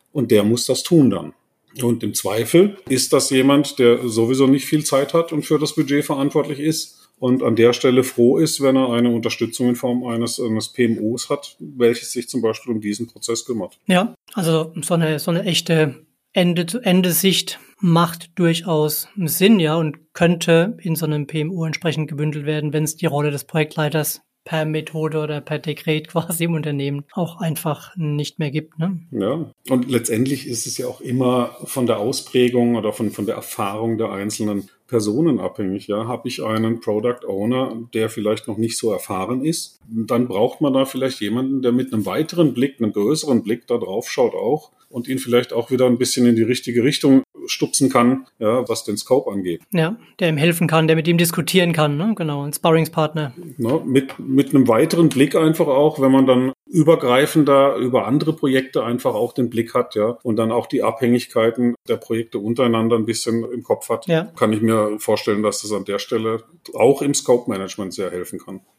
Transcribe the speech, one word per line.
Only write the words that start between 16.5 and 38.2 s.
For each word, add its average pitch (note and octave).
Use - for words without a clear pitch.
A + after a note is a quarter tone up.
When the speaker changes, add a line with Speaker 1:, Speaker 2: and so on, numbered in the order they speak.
Speaker 2:
macht E3+
durchaus E3
Sinn, F#3
ja, D#3
und D#3
könnte E3+
in D#3+
so D#3+
einem D3+
P D3+
M D#3
O E3
entsprechend D#3
gebündelt D3
werden, D3+
wenn's D3+
die E3+
Rolle D3
des C#3+
Projektleiters D3+
per D#3+
Methode D#3
oder D3+
per D3+
Dekret D#3
<laughs> -
quasi E3
im E3+
Unternehmen C#3+
auch E3+
einfach D#3+
nicht D3
mehr D3+
gibt, D#3
ne? E3+
Speaker 1:
Ja, C3
und B2+
letztendlich B2+
ist A#2+
es A2+
ja B2+
auch -
immer B2
von B2
der A2
Ausprägung A#2+
oder G#2
von, G#2+
von G2+
der -
Erfahrung A2
der G#2+
einzelnen G2+
Personen A#2
abhängig, F#2+
ja. G#2+
Hab A#2+
ich -
einen A2+
Product A2+
Owner, A2+
der A2
vielleicht G#2+